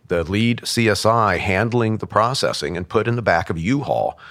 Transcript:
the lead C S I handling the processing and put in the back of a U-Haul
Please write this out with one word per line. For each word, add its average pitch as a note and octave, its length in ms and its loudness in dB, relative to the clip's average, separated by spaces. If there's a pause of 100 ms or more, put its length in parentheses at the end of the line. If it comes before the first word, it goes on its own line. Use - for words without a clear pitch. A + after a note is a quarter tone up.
the E2+ 160 0
lead A2+ 420 0
C A2+ 220 0
S G#2 180 0
I G#2+ 300 4
handling A2 600 0
the F2+ 100 -10
processing G#2 680 0
and F2 120 -8
put A2 180 0
in A#2 80 0
the A#2+ 80 -4
back F2+ 260 2
of F#2 80 -4
a D#2+ 40 -6
U-Haul D#2+ 580 -2 (120)